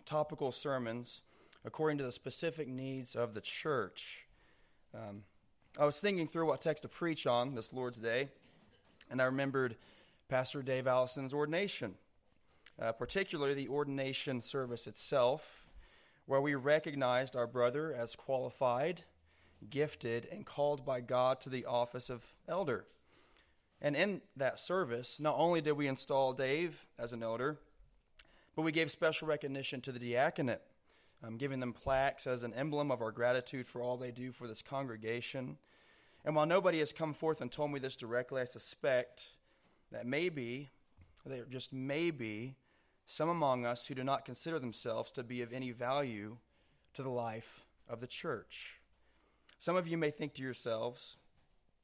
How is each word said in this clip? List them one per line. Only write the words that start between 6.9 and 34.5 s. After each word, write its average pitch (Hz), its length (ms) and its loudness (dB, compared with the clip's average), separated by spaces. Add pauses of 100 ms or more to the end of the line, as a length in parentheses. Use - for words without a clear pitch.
on 123 260 4
this 113 180 -6
Lord's 123 280 -4
Day, 120 300 2 (760)
and 131 120 0
I 131 40 6
remembered 131 520 2 (520)
Pastor 131 340 0
Dave 131 240 0
Allison's 127 480 2
ordination, 147 600 -2 (880)
uh, 113 120 0
particularly 143 640 0
the 139 140 -2
ordination 135 720 -2
service 123 460 -4
itself, - 800 2 (600)
where 135 140 4
we 147 140 4
recognized 135 800 4
our 120 140 2
brother 127 440 4
as 117 220 -2
qualified, 131 880 2 (640)
gifted, 120 640 -2
and - 160 -10
called 143 380 0
by 127 160 0
God 127 400 4
to - 80 -12
the 127 160 -4
office 123 440 0
of 123 160 -8 (240)
elder. 156 360 0 (960)
And 143 160 2
in 185 260 2 (140)
that 135 240 0
service, 127 580 -2
not 151 180 2
only 165 240 6
did 151 120 2
we 143 160 0
install 135 440 2
Dave 143 540 0 (100)
as 120 160 -6
an 117 120 -6
elder, 127 340 0 (960)
but 160 80 0
we 160 80 2
gave 156 220 2
special 160 340 2
recognition 139 540 -2
to 131 120 -6
the 123 60 -6
diaconate, 120 640 2 (600)
um, 113 120 -8
giving 135 220 -4
them 123 140 -4
plaques 135 560 2
as 123 160 0
an 113 100 -6
emblem 147 380 0
of 117 100 0
our 110 80 0
gratitude 123 560 2
for 120 160 -6
all 123 140 0
they 123 160 -6
do 123 180 -8
for 123 160 -12
this 107 160 -10